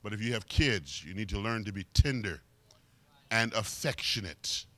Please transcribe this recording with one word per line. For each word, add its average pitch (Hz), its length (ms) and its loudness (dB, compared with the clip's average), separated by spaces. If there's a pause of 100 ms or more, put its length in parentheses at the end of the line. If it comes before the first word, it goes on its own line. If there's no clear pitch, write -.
But 104 100 -6
if 107 80 -6
you 117 100 -2
have 110 160 -2
kids, 101 560 2
you 82 100 -12
need 101 160 -4
to 104 80 -4
learn 110 280 -2
to 101 80 -6
be 98 100 -6 (100)
tender 107 480 4 (880)
and 113 260 2
affectionate. - 1080 -4 (120)